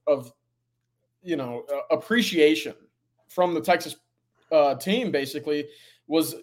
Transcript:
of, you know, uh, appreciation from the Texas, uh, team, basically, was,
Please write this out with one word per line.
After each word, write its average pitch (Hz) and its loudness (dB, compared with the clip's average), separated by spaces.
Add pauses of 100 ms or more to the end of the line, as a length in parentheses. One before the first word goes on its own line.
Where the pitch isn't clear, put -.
of, 131 -2 (880)
you 175 -4
know, 120 -8
uh, 143 -4
appreciation 160 2 (540)
from 180 0
the 156 -2
Texas, 170 -2 (540)
uh, 147 4
team, 196 -2
basically, 147 -4 (400)
was, 156 0